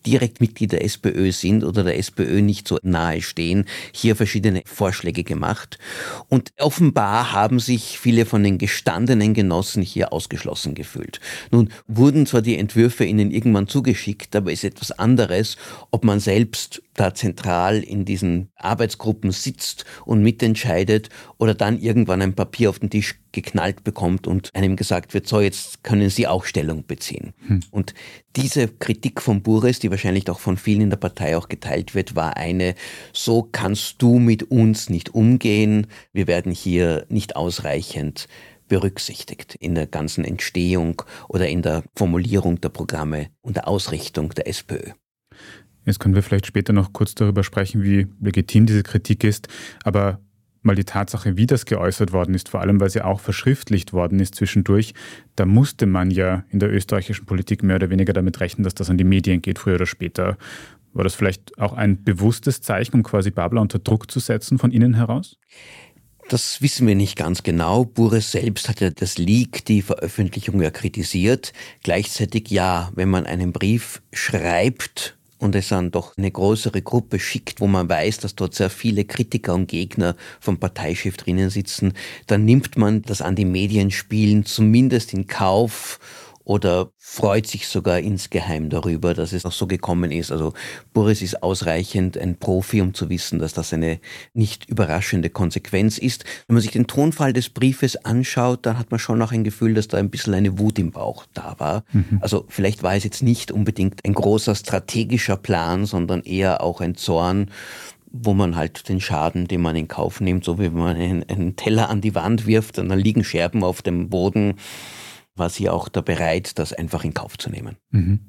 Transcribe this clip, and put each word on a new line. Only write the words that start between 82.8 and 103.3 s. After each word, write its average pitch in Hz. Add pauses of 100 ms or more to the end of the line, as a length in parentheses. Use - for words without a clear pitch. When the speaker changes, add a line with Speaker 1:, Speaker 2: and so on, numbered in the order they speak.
Speaker 1:
das 104
an 90
die 101
Medien 98
spielen 104
zumindest 117
in 95
Kauf 101 (460)
oder 92
freut 107
sich -
sogar 90
insgeheim 85
darüber, 82
dass 82
es 90
noch 87
so 98
gekommen 87
ist. 82
Also 78 (400)
Boris 107
ist 92
ausreichend 92
ein 90
Profi, 95
um 92
zu 82
wissen, 87
dass 80
das 82
eine 82 (320)
nicht -
überraschende 87
Konsequenz 101
ist. - (200)
Wenn 117
man 117
sich 104
den 120
Tonfall 147
des 123
Briefes 131
anschaut, 123
dann 117
hat 120
man 113
schon 117
noch 113
ein 113
Gefühl, 113
dass 107
da -
ein 98
bisschen -
eine 98
Wut 107
im 85
Bauch -
da -
war. 87
Speaker 2:
Mhm. 101
Speaker 1:
Also 92
vielleicht 98
war 92
es 101
jetzt -
nicht 117